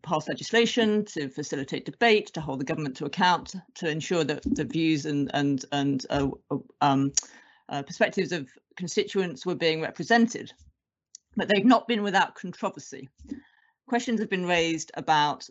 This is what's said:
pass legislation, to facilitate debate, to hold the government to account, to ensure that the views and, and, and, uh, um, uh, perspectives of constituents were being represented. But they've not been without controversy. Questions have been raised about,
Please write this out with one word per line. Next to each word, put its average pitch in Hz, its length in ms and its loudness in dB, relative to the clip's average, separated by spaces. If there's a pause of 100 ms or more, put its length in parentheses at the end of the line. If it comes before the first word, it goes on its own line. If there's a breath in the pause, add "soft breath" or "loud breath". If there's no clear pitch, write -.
pass 156 280 -2
legislation, 220 760 2
to 151 240 -6
facilitate 143 560 -6
debate, 214 440 4
to - 120 -8
hold 139 220 -6
the - 20 -4
government 147 320 -4
to - 80 -8
account, 175 500 2 (220)
to 165 140 -4
ensure 160 340 -2
that 147 180 -4 (140)
the 156 80 -2
views 160 420 0
and, 143 280 -2
and, 143 400 0
and, 139 360 0
uh, 139 200 0 (500)
um, 139 320 4 (560 loud breath)
uh, 143 160 -6
perspectives 180 480 0
of 160 160 -4 (300)
constituents 185 680 -2
were 180 100 0
being 160 260 0
represented. - 720 2 (840)
But - 140 -2
they've 202 160 4
not 247 200 6
been 220 160 0
without 190 340 2
controversy. 143 760 -10 (800 loud breath)
Questions 240 320 0
have 220 80 -4
been 185 160 -2
raised 165 480 0
about, 147 580 0